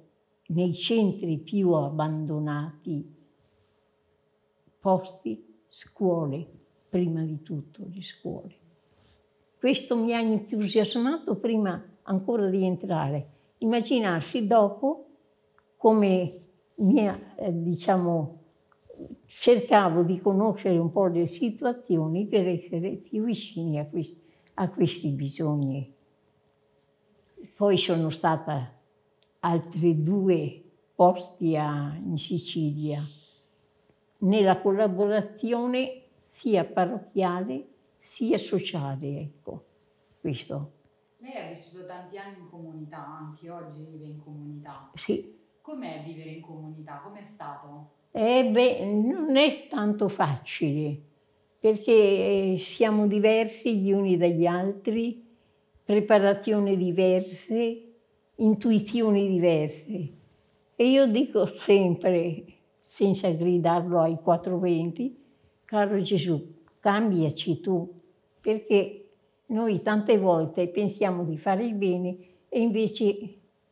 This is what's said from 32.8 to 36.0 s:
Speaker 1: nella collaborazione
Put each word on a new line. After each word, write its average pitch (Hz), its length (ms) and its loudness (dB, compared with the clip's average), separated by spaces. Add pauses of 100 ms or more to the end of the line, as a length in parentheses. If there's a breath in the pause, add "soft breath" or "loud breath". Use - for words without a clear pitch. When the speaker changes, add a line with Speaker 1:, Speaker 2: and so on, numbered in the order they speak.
Speaker 1:
nella 190 420 4
collaborazione 214 1400 -2 (180)